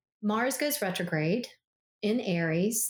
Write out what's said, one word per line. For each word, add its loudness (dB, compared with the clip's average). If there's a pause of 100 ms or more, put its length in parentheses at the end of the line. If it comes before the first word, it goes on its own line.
(220)
Mars 0
goes -2
retrograde 0 (540)
in 0
Aries. 0